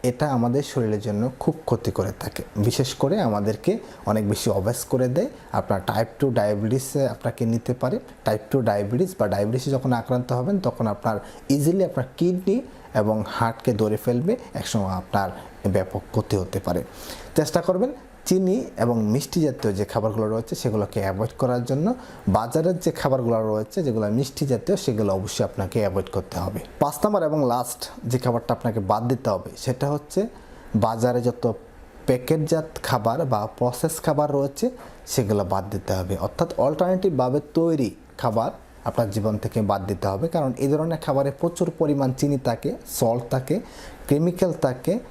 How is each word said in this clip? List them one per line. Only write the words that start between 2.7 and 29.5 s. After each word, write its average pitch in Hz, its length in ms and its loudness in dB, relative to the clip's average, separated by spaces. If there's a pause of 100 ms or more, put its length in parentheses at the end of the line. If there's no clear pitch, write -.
করে 160 280 2
আমাদেরকে 110 580 0 (260)
অনেক 107 240 2
বেশি 104 200 2
অভ্যাস 98 360 0
করে 127 220 2
দেয়। 165 200 2 (240)
আপনার 98 340 0
টাইপ 113 220 0 (120)
টু 139 100 4
ডায়াবেটিসে 110 760 2
আপনাকে 113 380 -2
নিতে 117 280 0
পারে। 131 260 0 (240)
টাইপ 107 180 2 (100)
টু 135 100 4
ডায়াবেটিস 110 580 0
বা 107 80 4
ডায়াবেটিসে 107 440 0
যখন 131 220 2
আক্রান্ত 123 380 0
হবেন, 151 280 0
তখন 147 280 0
আপনার 107 320 -2 (300)
ইজিলি 156 340 4
আপনার 131 220 0 (120)
কিডনি 185 440 2 (320)
এবং 107 340 2
হার্টকে 117 460 0
ধরে 107 240 2
ফেলবে, 139 400 2 (160)
একসময় - 400 -2
আপনার 92 360 -2 (400)
ব্যাপক 95 320 0 (100)
ক্ষতি 107 260 0
হতে 92 220 -2
পারে। 87 240 -2 (520)
চেষ্টা - 260 2
করবেন 190 300 2 (340)
চিনি 190 380 2 (140)
এবং 120 260 2
মিষ্টি 151 380 2
জাতীয় 123 320 0
যে 98 120 0
খাবারগুলো 107 440 0
রয়েছে, 110 260 -2
সেগুলোকে 107 440 -2
অ্যাভয়েড 98 380 -2
করার 123 280 0
জন্য। 156 300 0 (320)
বাজারের 180 520 2
যে 160 120 2
খাবারগুলো 117 640 2
রয়েছে, 110 280 -2
যেগুলো 110 280 0
মিষ্টি 135 340 0
জাতীয়, 135 320 0
সেগুলো 107 360 2
অবশ্যই 95 300 -2
আপনাকে 98 360 -2
অ্যাভয়েড 95 300 0
করতে 95 300 -4
হবে। 92 200 -4 (200)
পাঁচ 147 260 2
নম্বর 202 180 2
এবং 151 220 2
লাস্ট 123 460 -2 (160)
যে 127 120 2
খাবারটা 120 340 0
আপনাকে 113 260 -2
বাদ 104 280 2
দিতে 123 220 0
হবে, 95 280 -2